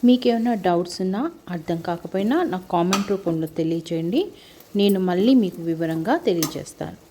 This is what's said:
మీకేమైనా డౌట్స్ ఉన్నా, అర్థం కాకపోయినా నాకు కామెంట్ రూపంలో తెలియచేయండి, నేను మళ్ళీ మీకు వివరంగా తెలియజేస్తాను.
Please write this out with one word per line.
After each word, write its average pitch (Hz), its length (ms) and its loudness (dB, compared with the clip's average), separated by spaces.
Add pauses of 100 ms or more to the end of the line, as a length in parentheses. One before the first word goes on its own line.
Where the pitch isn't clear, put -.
మీకేమైనా 240 460 4 (140)
డౌట్స్ 180 380 0
ఉన్నా, 196 180 -2 (320)
అర్థం 170 240 -4 (100)
కాకపోయినా 190 480 -2 (160)
నాకు 185 220 -6
కామెంట్ 190 380 0
రూపంలో 165 360 -2 (100)
తెలియచేయండి, 165 600 -2 (600)
నేను 196 280 4
మళ్ళీ 185 240 4 (120)
మీకు 175 160 -6 (100)
వివరంగా 165 460 0 (120)
తెలియజేస్తాను. 156 720 -4 (120)